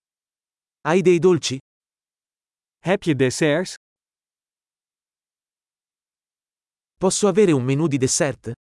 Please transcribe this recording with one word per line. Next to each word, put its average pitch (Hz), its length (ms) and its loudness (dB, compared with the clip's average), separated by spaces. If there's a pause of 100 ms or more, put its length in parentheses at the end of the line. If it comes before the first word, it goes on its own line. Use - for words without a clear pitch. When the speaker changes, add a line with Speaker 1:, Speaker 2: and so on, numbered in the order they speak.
(800)
Speaker 1:
Hai 170 200 0
dei 175 180 4
dolci? 156 380 0 (1200)
Speaker 2:
Heb 190 260 -4
je 160 120 0
desserts? 147 600 -2 (3250)
Speaker 1:
Posso 190 300 0
avere 196 260 4
un 127 120 0
menù 139 220 0
di 143 100 -2
dessert? 131 540 -4 (160)